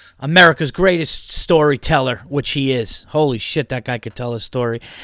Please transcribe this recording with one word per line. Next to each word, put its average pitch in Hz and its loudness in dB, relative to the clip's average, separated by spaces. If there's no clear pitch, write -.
America's 160 4
greatest 175 -2
storyteller, 143 0
which 139 -4
he 135 -2
is. - -4
Holy 147 2
shit, - -6
that 127 -8
guy 120 -6
could - -14
tell 120 -6
a 113 -6
story. 117 -4